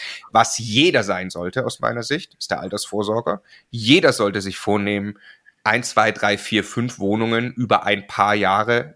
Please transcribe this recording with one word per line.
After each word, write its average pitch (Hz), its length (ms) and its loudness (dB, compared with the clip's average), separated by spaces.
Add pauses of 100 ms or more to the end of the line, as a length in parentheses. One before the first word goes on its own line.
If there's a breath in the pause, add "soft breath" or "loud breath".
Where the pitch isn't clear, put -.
(320 loud breath)
Was - 280 2
jeder 120 440 2
sein 92 260 -4
sollte, 90 360 -4
aus - 140 -8
meiner 117 240 -2
Sicht, - 320 -6
ist - 160 -12
der - 80 -2
Altersvorsorger. 104 840 -4 (300 soft breath)
Jeder 123 420 4
sollte 101 280 0
sich 95 160 -8
vornehmen, 101 600 -2 (500 soft breath)
ein, 117 160 2
zwei, 110 280 2
drei, 104 260 0
vier, 104 260 0
fünf 120 340 -4
Wohnungen 113 560 0
über 113 320 0
ein 101 220 0
paar 104 260 2
Jahre 107 640 2